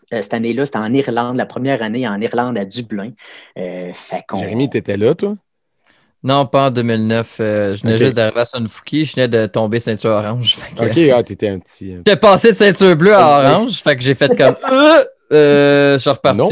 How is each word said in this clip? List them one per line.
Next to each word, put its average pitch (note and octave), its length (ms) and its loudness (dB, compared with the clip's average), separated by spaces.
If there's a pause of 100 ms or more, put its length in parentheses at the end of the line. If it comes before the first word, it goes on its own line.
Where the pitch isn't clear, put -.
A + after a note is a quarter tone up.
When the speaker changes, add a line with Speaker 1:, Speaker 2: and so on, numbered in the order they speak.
(120)
Speaker 1:
euh, A2 100 -6
cette - 120 -10
année-là, A#2 300 -4
c'était B2+ 140 -8
en G#2+ 160 -4
Irlande, B2 420 -2
la A2+ 100 -4
première B2+ 360 -6
année A#2 240 -6
en G2+ 140 -6
Irlande A#2 360 -4
à G2+ 80 -6
Dublin. G#2+ 460 -10 (480)
Euh, F2+ 360 -12
fait - 340 -14
qu'on G2+ 100 -8
Speaker 2:
Jérémy, A2 320 -4
t'étais G#2 260 -6
là, A2+ 200 0
toi ? G3+ 180 -6 (880)
Speaker 3:
Non, C3+ 240 0
pas C#3 220 0
en - 20 -4
deux A#2+ 140 -4
mille A2+ 220 -2
neuf. A2+ 340 -4
Euh, G#2 340 -2
je G#2+ 80 -12
venais A2+ 120 0
Speaker 2:
Ok. A2+ 60 0
Speaker 3:
juste B2+ 140 2
d'arriver A2 260 -2
à A#2+ 40 0
Sunfuki, C3 640 -6
je - 80 -12
venais C3 120 0
de A2+ 200 0
tomber A2 340 -2
ceinture A2 300 -4
orange. G#2+ 460 -2
<laughs> - 200 -18
Fait A#2 120 -2
que D3 220 2
Speaker 2:
Ok, B2+ 60 4
ah, A#2 80 2
t'étais G#2 240 -6
un F#2+ 100 -6
petit, - 360 -18
un - 20 -16
Speaker 3:
J'étais F3+ 200 2
passé G#3 360 4
de F#3 40 0
ceinture F#3+ 380 4
bleue F#3 200 4
à D3 260 6
Speaker 2:
Ok. C3+ 40 2 (120)
Speaker 3:
orange, A3 260 -4
fait D3 140 0
que B2 60 -10
j'ai C3 120 0
fait D3 220 0
comme, C3+ 260 4
<laughs> C4 100 -4
euh, D4 320 6 (280)
euh, C#3+ 640 4
je C3+ 40 0
suis C#3 120 -2
reparti. B2+ 280 0
Speaker 2:
Non. D3+ 140 2